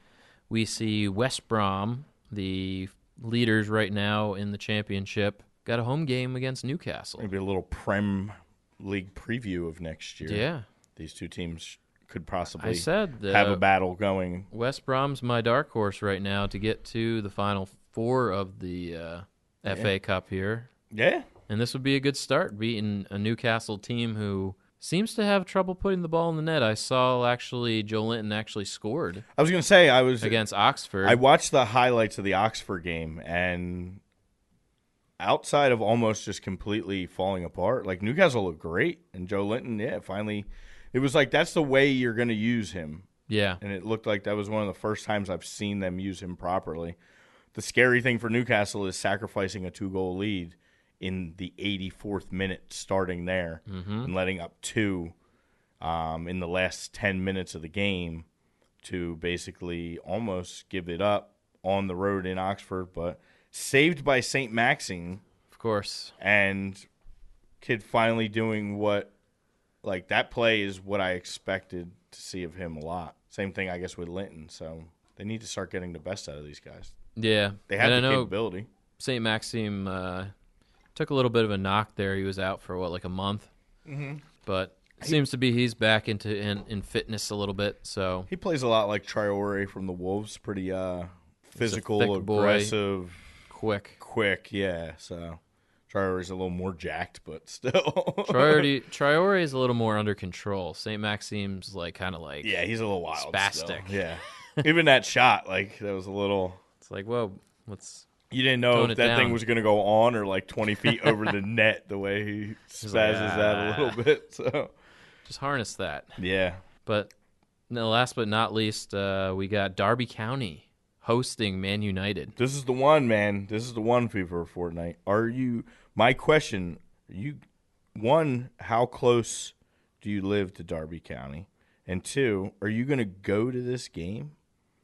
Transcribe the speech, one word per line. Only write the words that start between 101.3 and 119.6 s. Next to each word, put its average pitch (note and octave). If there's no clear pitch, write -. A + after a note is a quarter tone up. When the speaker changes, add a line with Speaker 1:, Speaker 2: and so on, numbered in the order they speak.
Speaker 1:
like, E2+
kinda F#2
like D2
Speaker 2:
Yeah, F#2+
he's A2
a A2+
little G2
wild D#2+
still. D2+
Speaker 1:
spastic. F#2
Speaker 2:
Yeah. F2
Speaker 1:
<laughs> -
Speaker 2:
Even D#3+
that C3
shot, A#2+
like, F#2+
that G2+
was F#2
a G2+
little G2
Speaker 1:
It's -
like, G2
whoa, A2+
let's -
Speaker 2:
You B2+
didn't C3
know B2
Speaker 1:
tone A#2
Speaker 2:
if A2
Speaker 1:
it A#2+
Speaker 2:
that A#2
thing B2
Speaker 1:
down. A#2+
Speaker 2:
was A2+
gonna A#2
go G#2
on A2
or, G#2
like, G2
twenty G#2+
feet -
over A2
the G2+
Speaker 1:
<laughs> -
Speaker 2:
net G#2+
the G2+
way G2
he G#2
Speaker 1:
He's G#2
like, A2
Speaker 2:
spazzes F#2
out -
a G#2
Speaker 1:
"Ah." D#3
Speaker 2:
little A#2
bit. D3
So B2+
Speaker 1:
Just -
harness C#3
that. D#2
Speaker 2:
Yeah. F#2
Speaker 1:
But G#2
no, A#2
last A#2+
but A#2
not G#2+
least, G#2+
uh, F#2+
we G2
got G2